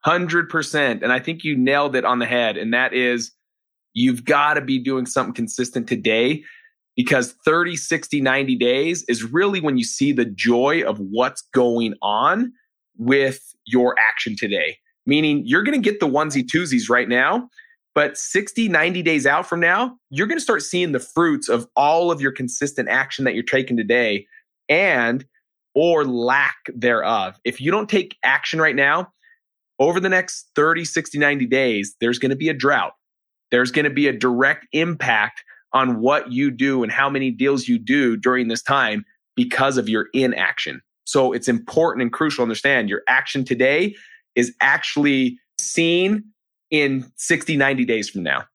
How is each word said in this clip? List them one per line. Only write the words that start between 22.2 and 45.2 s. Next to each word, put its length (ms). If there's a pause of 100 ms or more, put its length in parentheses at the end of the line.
your 100
consistent 580
action 360
that 80
you're 100
taking 340
today 500 (420)
and, 560 (480)
or 320
lack 520 (160)
thereof. 680
If 160
you 120
don't 180
take 340
action 380
right 140
now, 360 (680)
over 200
the 100
next 460
thirty, 300
sixty, 320
ninety 300
days, 520
there's 200
gonna 160
be 140
a 40
drought. 400 (580)
There's 200
gonna 200
be 160
a 60
direct 600
impact 720 (280)
on 280
what 320
you 180
do 340
and 80
how 180
many 200
deals 380
you 100
do 400
during 300
this 160
time 420 (300)
because 420
of 100
your 260
inaction. 680 (240)
So 260
it's 160
important 540
and 100
crucial 260
to 60
understand 460
your 180
action 380
today 500 (400)
is 240
actually 800 (200)